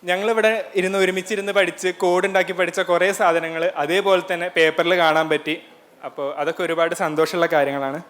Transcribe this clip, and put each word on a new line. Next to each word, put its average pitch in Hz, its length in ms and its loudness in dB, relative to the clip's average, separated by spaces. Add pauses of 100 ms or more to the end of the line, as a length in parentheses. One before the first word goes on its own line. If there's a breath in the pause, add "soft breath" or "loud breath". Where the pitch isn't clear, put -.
(100)
ഞങ്ങളിവിടെ 214 400 2 (280)
ഇരുന്ന് 185 240 0
ഒരുമിച്ചിരുന്ന് 185 560 -2
പഠിച്ച് 185 300 0 (140)
കോഡ് 180 260 2
ഉണ്ടാക്കി 185 320 0
പഠിച്ച 175 200 0 (100)
കുറേ 175 180 2 (120)
സാധനങ്ങൾ 165 420 0 (200)
അതേപോലെ 185 480 2
തന്നെ 175 160 -4 (100)
പേപ്പറിൽ 160 460 2
കാണാൻ 160 300 4
പറ്റി. 151 220 -2 (520)
അപ്പോൾ 139 200 -8 (140)
അതൊക്കെ 160 260 -4
ഒരുപാട് 165 260 0 (100)
സന്തോഷമുള്ള 160 520 0
കാര്യങ്ങളാണ്. 139 560 0